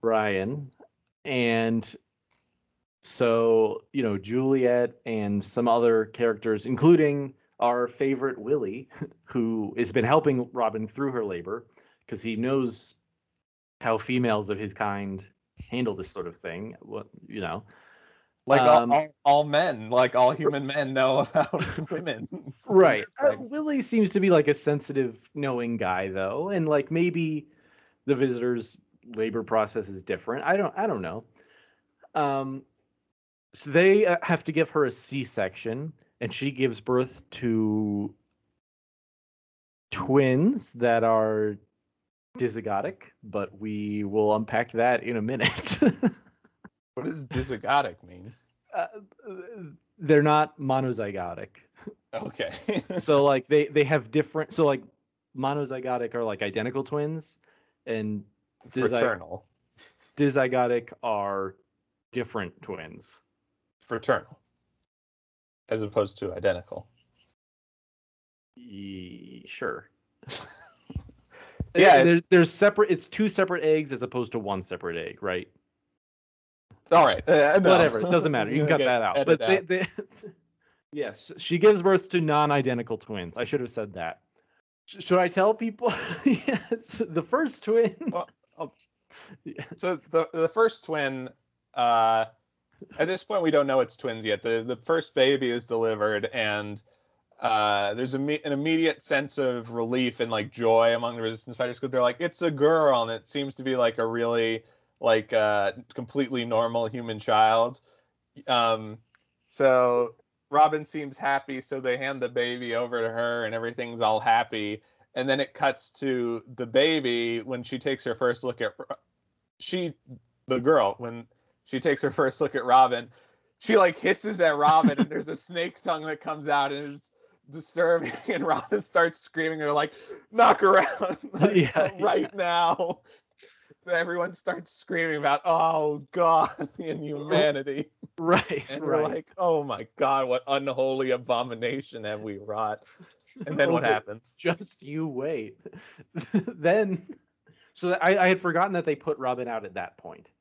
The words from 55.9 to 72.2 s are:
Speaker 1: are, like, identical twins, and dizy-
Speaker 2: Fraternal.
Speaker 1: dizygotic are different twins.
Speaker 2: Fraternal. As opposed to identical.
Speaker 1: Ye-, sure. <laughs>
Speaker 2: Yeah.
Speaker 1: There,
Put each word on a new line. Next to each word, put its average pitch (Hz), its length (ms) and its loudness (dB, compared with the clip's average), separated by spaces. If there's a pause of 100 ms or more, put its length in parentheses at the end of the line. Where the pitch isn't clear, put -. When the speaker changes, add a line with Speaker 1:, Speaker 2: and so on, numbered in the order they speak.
Speaker 1:
are, 120 100 -4
like, 107 200 -4
identical 110 400 -4
twins, 151 560 -6 (480)
and 107 360 -4 (440)
dizy- 123 220 -2
Speaker 2:
Fraternal. 104 540 -2 (760)
Speaker 1:
dizygotic 127 840 0
are 101 540 -4 (560)
different 110 500 -6
twins. 80 600 -16 (580)
Speaker 2:
Fraternal. - 580 -4 (1300)
As 110 120 -2
opposed 104 380 -2
to 95 120 -6
identical. 90 540 -4 (1700)
Speaker 1:
Ye-, 98 920 -16
sure. - 420 -10 (380)
<laughs> - 120 -4 (1400)
Speaker 2:
Yeah. 175 280 10
Speaker 1:
There, 170 260 6